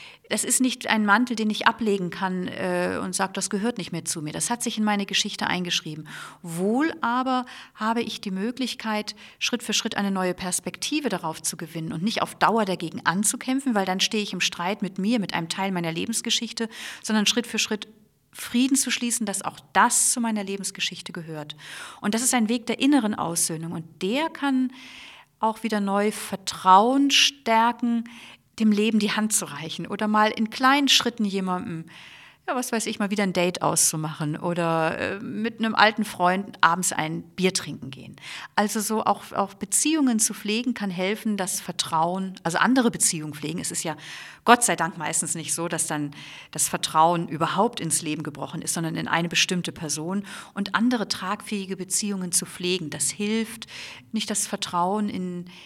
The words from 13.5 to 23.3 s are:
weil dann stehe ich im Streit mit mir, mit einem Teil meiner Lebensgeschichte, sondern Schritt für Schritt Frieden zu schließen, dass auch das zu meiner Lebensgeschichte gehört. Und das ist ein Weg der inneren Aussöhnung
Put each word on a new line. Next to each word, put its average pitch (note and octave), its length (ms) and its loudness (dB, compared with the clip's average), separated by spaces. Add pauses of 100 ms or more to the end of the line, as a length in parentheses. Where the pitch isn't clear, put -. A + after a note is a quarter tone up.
weil G3 120 2
dann F#3 140 0
stehe G#3+ 220 0
ich G3 120 -6
im F3 80 -4
Streit F#3 400 -2
mit F#3 160 -4
mir, A3 200 2
mit F3+ 140 -2
einem E3 160 0
Teil G3 240 -2
meiner E3+ 200 -2
Lebensgeschichte, A3 760 -4 (340)
sondern G#3+ 220 2
Schritt A#3 220 2
für A3 120 -4
Schritt - 300 -2 (420)
Frieden C4 460 2
zu B3+ 140 0
schließen, A#3 340 -2
dass G3 160 -4
auch - 180 -8 (140)
das - 400 6
zu B3+ 80 -2
meiner A3 240 0
Lebensgeschichte F#3+ 680 -6
gehört. D#3 440 -10 (460)
Und G3+ 120 0
das A3+ 80 2
ist C4 120 2
ein A3 160 4
Weg A#3+ 160 0
der - 140 -2
inneren C4 340 6
Aussöhnung E3 580 -2